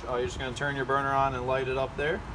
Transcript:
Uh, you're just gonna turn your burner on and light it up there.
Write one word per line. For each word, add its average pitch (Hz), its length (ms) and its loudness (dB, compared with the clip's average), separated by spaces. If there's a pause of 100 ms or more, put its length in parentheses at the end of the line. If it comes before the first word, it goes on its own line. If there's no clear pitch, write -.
Uh, 127 60 0
you're 123 120 0
just - 120 -6
gonna 131 140 -4
turn 143 240 -2
your 135 80 -2
burner 139 260 2
on 135 240 4
and 123 100 -2
light 131 220 2
it 131 100 0
up 135 200 -2
there. 151 240 0 (140)